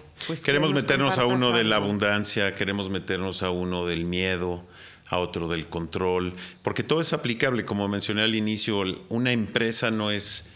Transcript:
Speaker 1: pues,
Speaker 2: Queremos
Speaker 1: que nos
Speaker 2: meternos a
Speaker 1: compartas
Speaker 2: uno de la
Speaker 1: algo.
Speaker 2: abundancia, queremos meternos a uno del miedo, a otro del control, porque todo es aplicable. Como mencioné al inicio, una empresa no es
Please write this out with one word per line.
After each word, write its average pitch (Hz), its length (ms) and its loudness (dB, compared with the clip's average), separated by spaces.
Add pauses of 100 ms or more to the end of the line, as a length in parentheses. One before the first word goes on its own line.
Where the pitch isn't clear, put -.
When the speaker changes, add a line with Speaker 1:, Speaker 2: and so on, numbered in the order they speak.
(280)
Speaker 1:
pues, 165 160 -4
Speaker 2:
Queremos 147 260 4
Speaker 1:
que 147 60 2
nos 135 80 2
Speaker 2:
meternos 135 340 2
a 127 40 2
Speaker 1:
compartas 123 160 4
Speaker 2:
uno 123 200 4
de 117 60 4
la 110 140 4
Speaker 1:
algo. 101 100 2
Speaker 2:
abundancia, 104 680 2
queremos 98 340 -2
meternos 92 540 -2
a 92 60 2
uno 90 360 -2
del 85 200 0
miedo, 90 580 0 (460)
a 90 100 0
otro 85 280 -2
del 82 200 -2
control, 90 680 -2 (300)
porque 104 200 -2
todo 151 160 0
es 160 140 -2
aplicable. 123 500 0
Como 101 240 -2
mencioné 101 360 0
al 113 120 2
inicio, 107 460 0 (280)
una 123 220 0
empresa 113 600 0
no 107 200 0
es - 440 -2